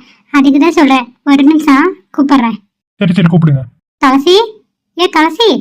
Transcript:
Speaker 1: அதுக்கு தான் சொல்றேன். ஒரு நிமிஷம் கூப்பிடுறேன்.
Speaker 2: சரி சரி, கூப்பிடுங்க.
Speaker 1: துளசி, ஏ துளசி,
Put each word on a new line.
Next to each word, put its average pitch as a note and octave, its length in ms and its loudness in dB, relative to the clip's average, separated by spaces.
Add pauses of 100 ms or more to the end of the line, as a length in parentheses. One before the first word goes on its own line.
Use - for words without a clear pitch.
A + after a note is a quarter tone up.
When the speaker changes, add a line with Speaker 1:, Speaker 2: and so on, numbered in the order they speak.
(320)
Speaker 1:
அதுக்கு C#4 280 2
தான் E4 180 0
சொல்றேன். C4+ 280 0 (200)
ஒரு C#4+ 180 2
நிமிஷம் D4+ 420 2 (280)
கூப்பிடுறேன். B3 420 0 (440)
Speaker 2:
சரி F3 160 0
சரி, E3+ 140 2
கூப்பிடுங்க. D#3 320 0 (400)
Speaker 1:
துளசி, C#4 320 2 (640)
ஏ F4 180 -2
துளசி, D#4+ 340 -2 (120)